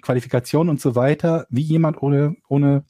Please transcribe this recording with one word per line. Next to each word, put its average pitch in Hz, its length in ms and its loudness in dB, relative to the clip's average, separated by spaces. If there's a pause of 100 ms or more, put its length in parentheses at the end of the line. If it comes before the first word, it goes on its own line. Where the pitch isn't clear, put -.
Qualifikation 131 680 -2
und 143 100 -2
so 123 160 -2
weiter, 151 540 0
wie 120 120 -2
jemand 156 400 0
ohne, 143 340 0 (120)
ohne, 139 420 2